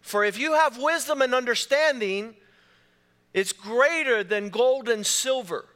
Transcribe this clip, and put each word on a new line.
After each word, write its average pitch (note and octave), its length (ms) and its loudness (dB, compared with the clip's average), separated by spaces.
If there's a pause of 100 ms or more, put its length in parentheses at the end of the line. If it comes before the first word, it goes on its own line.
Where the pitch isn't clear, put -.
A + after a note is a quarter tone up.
For G#3 240 0
if G3+ 140 -2
you D#4 140 -2
have D4 260 2
wisdom D4 420 0
and B3+ 140 2
understanding, A#3+ 1000 0 (960)
it's F#3 200 -2
greater B3+ 720 2
than G#3 260 -2
gold B3 400 0
and G#3+ 160 -2
silver. A#3+ 720 -4